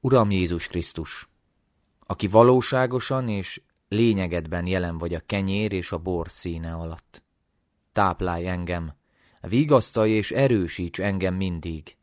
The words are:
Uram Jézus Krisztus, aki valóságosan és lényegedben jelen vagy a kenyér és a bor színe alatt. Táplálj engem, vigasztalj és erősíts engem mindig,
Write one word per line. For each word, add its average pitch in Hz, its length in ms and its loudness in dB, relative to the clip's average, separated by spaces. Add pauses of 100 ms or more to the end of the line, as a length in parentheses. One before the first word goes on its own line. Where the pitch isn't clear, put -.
Uram 120 300 4
Jézus 87 360 0
Krisztus, - 640 -8 (720)
aki - 260 -6
valóságosan 127 1000 4
és 101 340 -6 (260)
lényegedben 90 760 0
jelen 87 320 -2
vagy 85 160 -4
a 82 120 -4
kenyér 98 460 -2
és 90 200 -4
a 85 60 -4
bor 85 320 -4
színe 82 440 -6
alatt. 82 480 -12 (680)
Táplálj 90 560 0
engem, 87 460 -6 (460)
vigasztalj 117 680 2
és 107 200 0
erősíts 95 680 0
engem 92 340 -2
mindig, 85 680 -6